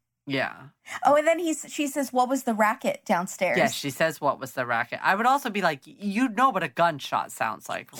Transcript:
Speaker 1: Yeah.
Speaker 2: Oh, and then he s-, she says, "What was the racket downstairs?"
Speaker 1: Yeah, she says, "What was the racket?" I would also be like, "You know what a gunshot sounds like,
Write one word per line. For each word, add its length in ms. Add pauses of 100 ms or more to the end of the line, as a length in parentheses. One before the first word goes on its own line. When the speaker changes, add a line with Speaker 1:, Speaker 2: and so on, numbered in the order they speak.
(240)
Speaker 1:
Yeah. 300 (500)
Speaker 2:
Oh, 120
and 100
then 140
he 100
s-, 200
she 180
says, 240
"What 160
was 160
the 100
racket 500
downstairs?" 540
Speaker 1:
Yeah, 100
she 220
says, 300
"What 180
was 140
the 120
racket?" 380
I 140
would 100
also 240
be 120
like, 220
"You 440
know 220
what 120
a 60
gunshot 640
sounds 360
like, 320